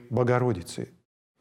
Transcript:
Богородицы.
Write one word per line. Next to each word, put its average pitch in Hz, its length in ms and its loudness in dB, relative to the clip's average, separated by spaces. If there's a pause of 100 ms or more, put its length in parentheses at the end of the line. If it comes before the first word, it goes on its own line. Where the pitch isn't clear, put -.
(100)
Богородицы. 120 800 0 (500)